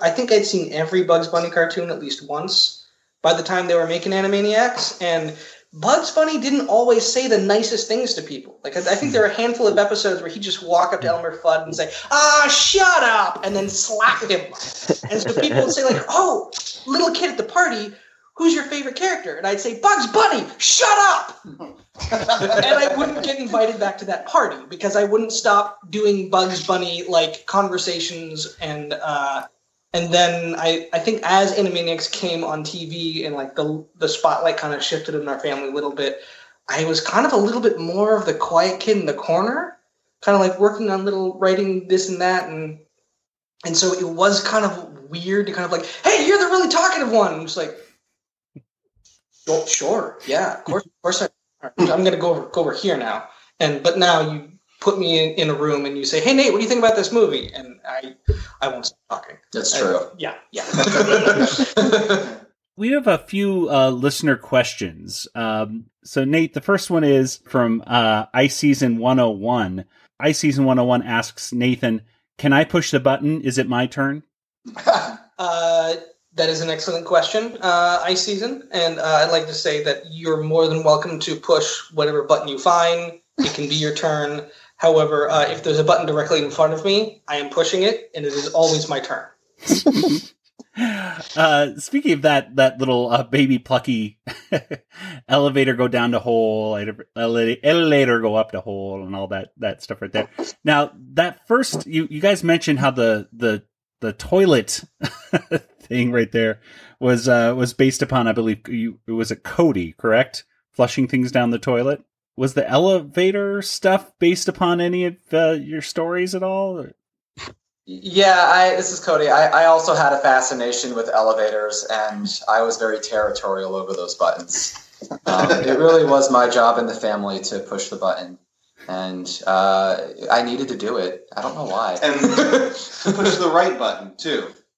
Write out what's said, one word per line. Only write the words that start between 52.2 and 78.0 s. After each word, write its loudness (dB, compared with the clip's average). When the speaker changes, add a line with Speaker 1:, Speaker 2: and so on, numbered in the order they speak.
Speaker 1:
over, -4
go -4
over -4
here -2
now." -6
And, -2
but 2
now 2
you -12
put 0
me 2
in, -2
in 0
a -2
room -2
and -6
you -6
say, -2
"Hey, 4
Nate, 4
what 2
do -2
you -2
think 2
about 4
this -2
movie?" 0
And -18
I, -10
I -2
won't -6
stop -12
talking. -10
Speaker 2:
That's -2
Speaker 1:
I, -2
Speaker 2:
true. -2
Speaker 1:
yeah, -10
yeah. -8
<laughs> 2
Speaker 3:
We -2
have 0
a 4
few, -2
uh, 4
listener 0
questions. -4
Um, -6
so, -2
Nate, 0
the -8
first 0
one 2
is 4
from, 0
uh, 2
Ice 2
Season 2
one 2
oh 4
one. -4
Ice 0
Season 2
one 4
oh 2
one 2
asks -6
Nathan, 0
"Can 2
I 6
push -2
the 2
button? 0
Is -2
it 0
my 0
turn?" -4
Speaker 1:
<laughs> -20
Uh, 0
that 0
is -2
an -4
excellent -4
question, 0
uh, 2